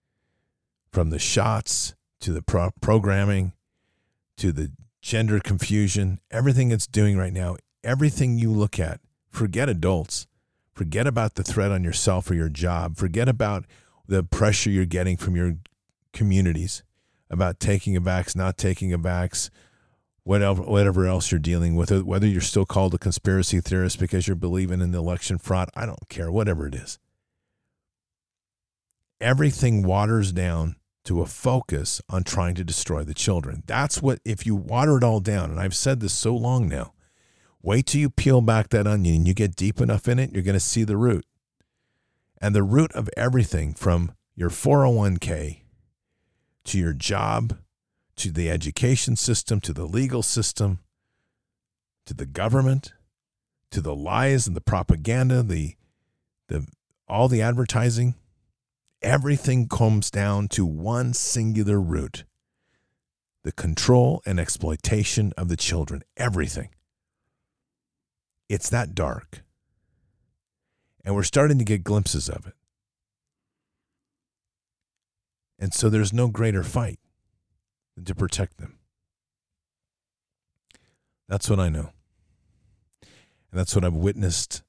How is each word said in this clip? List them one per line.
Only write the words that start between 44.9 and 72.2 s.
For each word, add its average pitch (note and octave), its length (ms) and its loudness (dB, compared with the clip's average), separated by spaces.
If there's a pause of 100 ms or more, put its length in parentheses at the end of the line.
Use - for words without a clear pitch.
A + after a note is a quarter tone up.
one G#2 260 2
k D2+ 480 -6 (1000)
to - 140 -2
your E2 140 0
job, A2 640 -2 (600)
to F#2 160 -6
the E2 180 -2
education E2 640 0
system, A2 460 0
to E2 120 -6
the D#2+ 140 -6
legal B2 360 -2
system, G2+ 580 -2 (1200)
to - 80 -14
the - 140 -8
government, B2+ 640 0 (800)
to - 100 -4
the D2 140 -6
lies A2+ 540 0
and E2+ 80 -4
the - 40 -6
propaganda, A#2 840 0
the, D#2 320 -4 (720)
the, D2 180 -4 (400)
all A2+ 220 2
the B2 120 2
advertising, A#2+ 760 0 (840)
everything C3+ 640 2
comes G#2+ 420 2
down G2+ 380 -2
to F#2+ 180 0
one A2 480 -2
singular G#2+ 640 0
root, D2+ 440 -4 (1200)
the D#2 80 -6
control B2 760 2
and F#2 140 0
exploitation G2+ 960 -2
of F2+ 120 -4
the F2 80 0
children, D2 460 -4 (140)
everything. F2+ 540 -4 (1800)
It's - 220 -4
that G#2 240 -2
dark. - 480 -6 (1600)
And G2 100 -2
we're G2+ 80 0
starting C#3+ 360 2
to A#2+ 60 2
get G2+ 200 0
glimpses G2+ 440 0